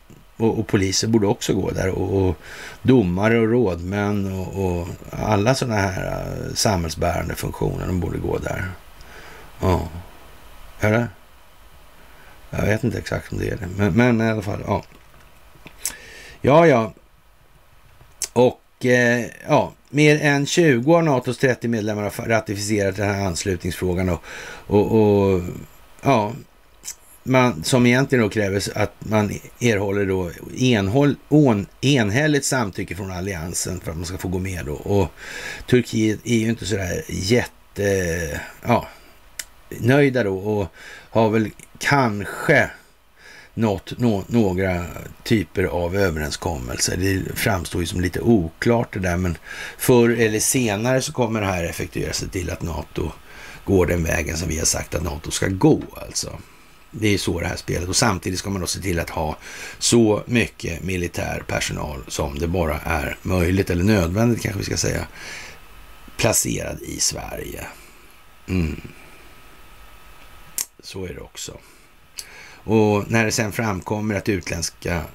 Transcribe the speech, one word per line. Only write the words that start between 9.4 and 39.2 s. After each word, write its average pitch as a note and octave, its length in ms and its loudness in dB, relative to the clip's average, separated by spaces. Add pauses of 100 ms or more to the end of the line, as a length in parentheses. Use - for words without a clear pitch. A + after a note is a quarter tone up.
Ja. E2 280 2 (920)
Är G#2+ 120 2
det? A#2 160 2 (1400)
Jag - 160 -4
vet G#2+ 180 0
inte G#2 140 -2
exakt - 340 -6
om G#2 60 -6
det G2 120 -2
är - 80 -4
det, F2+ 100 -8 (100)
men, G2+ 160 2
men A#2 280 4
i A2+ 100 0
alla A2 100 -4
fall, G2 260 -6
ja. G2 160 -2 (1600)
Ja, D#3+ 260 6
ja. A#2 260 4 (1400)
Och, - 520 2
eh, A#2+ 400 4 (220)
ja, A2 260 2 (200)
mer D3+ 280 4
än C#3+ 240 2
tjugo D3 500 4
av E3+ 80 4
natos B2+ 340 0
trettio B2 300 2
medlemmar G#2+ 360 -2
har G2+ 220 -6
ratificerat G#2 720 0
den G2+ 200 0
här G2 100 -2
anslutningsfrågan F#2 840 -2
och, E2+ 120 -2 (460)
och, G2+ 240 2
och, G2+ 500 4 (600)
ja, A2+ 300 2 (920)
man, B2 400 2
som B2 220 4
egentligen B2 380 4
då G#2 60 2
kräver G2+ 480 -2
att G#2 220 0
man G#2 320 0 (280)
erhåller G2+ 460 2
då F#2 260 0 (260)
enhåll-, B2+ 580 2 (140)
on-, B2+ 360 4 (160)
enhälligt C3+ 640 2
samtycke G#2 500 -2
från F#2+ 160 -8
alliansen F2 680 -6
för - 120 -8
att D#2+ 60 -8
man F2 80 -8
ska F2+ 120 -8
få G2+ 100 -6
gå F#2 120 -2
med F#2 260 -6
då. D2 80 -6
Och F#2+ 340 0 (600)
Turkiet A2 560 2
är A#2 140 2
ju A2 120 2
inte A2 160 -4
sådär F#2 420 -2
jätte, F#2 1300 -2 (200)
ja, A#2+ 260 2 (800)